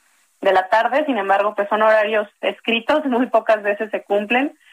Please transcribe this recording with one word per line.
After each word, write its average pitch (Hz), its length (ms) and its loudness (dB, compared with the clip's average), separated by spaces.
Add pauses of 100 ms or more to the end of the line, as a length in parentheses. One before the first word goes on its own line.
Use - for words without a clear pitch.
(400)
de 190 120 2
la 185 160 2
tarde, 226 380 2
sin 254 120 -2
embargo, 202 380 0
pues 202 120 -2
son 214 140 -2
horarios 214 460 2 (140)
escritos, 226 640 -2
muy 247 200 0
pocas 220 380 0
veces 208 260 -4
se 202 140 -8
cumplen. 214 520 -2 (160)